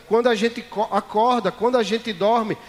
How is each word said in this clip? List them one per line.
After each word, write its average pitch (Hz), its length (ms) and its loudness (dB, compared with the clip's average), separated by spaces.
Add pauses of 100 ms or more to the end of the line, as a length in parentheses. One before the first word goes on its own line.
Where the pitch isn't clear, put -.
quando 233 200 2
a 240 80 2
gente 233 260 -2
co-, - 300 -6
acorda, 214 600 0
quando 247 240 0
a 247 60 4
gente 220 320 -4
dorme. 214 420 0 (140)